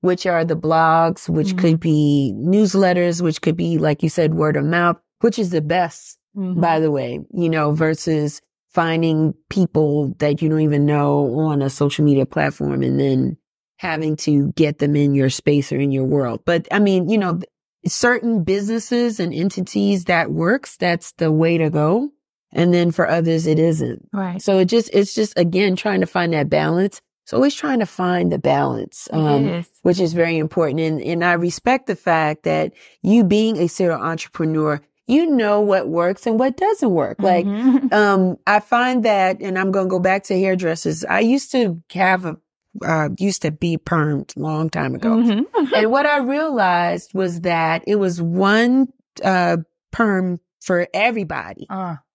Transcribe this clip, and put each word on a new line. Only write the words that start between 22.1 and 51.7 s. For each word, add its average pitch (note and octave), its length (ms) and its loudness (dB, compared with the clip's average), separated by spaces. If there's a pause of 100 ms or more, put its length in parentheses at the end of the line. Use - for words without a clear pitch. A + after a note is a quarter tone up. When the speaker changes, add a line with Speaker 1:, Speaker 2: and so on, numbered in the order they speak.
Speaker 1:
And F3 220 2
then F3 200 2
for E3+ 140 0
others, E3 400 0
it D#3 120 2
isn't. D#3+ 520 -2
Speaker 2:
Right. F#3+ 300 -6
Speaker 1:
So G3 180 2
it F#3 80 4
just, A3+ 280 0
it's G3+ 200 2
just, G#3+ 240 -2
again, F#3 380 2
trying F#3+ 240 -2
to F3 60 0
find E3+ 260 -2
that D3+ 160 0
balance. D#3 540 0 (240)
It's - 80 -12
always C#4 200 2
trying C4+ 260 -2
to G3+ 60 0
find F3+ 460 -2
the D3+ 60 -4
balance, C#3 720 -2
Speaker 2:
It - 40 -8
Speaker 1:
um, C#3+ 320 2
Speaker 2:
is. E3+ 200 -6 (140)
Speaker 1:
which F3+ 180 2
is E3 140 0
very E3 240 0
important. D#3 420 -2
And, D#3 220 -2
and E3+ 220 -4
I F3 100 4
respect F3 520 -2
the G3+ 100 -4
fact D#3+ 480 0
that D#3 280 -2 (300)
you A3 200 4
being G#3 360 2
a E3+ 100 0
serial E3+ 320 -2
entrepreneur, D#3 800 -2 (260)
you D4+ 200 2
know G#3+ 340 2
what G3 260 2
works E3+ 400 -2
and A3+ 120 0
what C4 180 0
doesn't F#4+ 340 0
work. D#3+ 300 -2
Like, F#3 240 2
Speaker 2:
Mm-hmm. B3 440 2
<laughs> - 40 0
Speaker 1:
um, G3 540 2
I G#3 140 4
find B3 440 0
that, F#3+ 380 2
and F#3+ 160 -4
I'm F#3+ 140 0
gonna F#3+ 180 0
go F#3 80 0
back F#3+ 260 0
to F#3+ 160 -2
hairdressers. E3+ 640 -2
I F#3+ 160 0
used A#3+ 320 0
to F#3+ 300 0 (100)
have F#3 320 0
a, E3 140 -8 (440)
uh, D#3 260 0 (100)
used G3 240 -2
to D3+ 100 0
be E3 240 -2
permed D3+ 600 -2
long D#3 340 -4
time C#3 240 -4
ago. A3+ 220 0
Speaker 2:
Mm-hmm. B3 580 0
<laughs> - 0 -
Speaker 1:
And A3 160 2
what C#4 160 2
I D4 120 2
realized G#3+ 960 -2
was F3+ 280 -4
that E3 440 -2
it G#3 100 0
was F#3 240 -2
one, G#3+ 680 2 (360)
uh, F3 340 2 (340)
perm F#3 480 0 (200)
for F3 340 0
everybody. E3+ 760 -4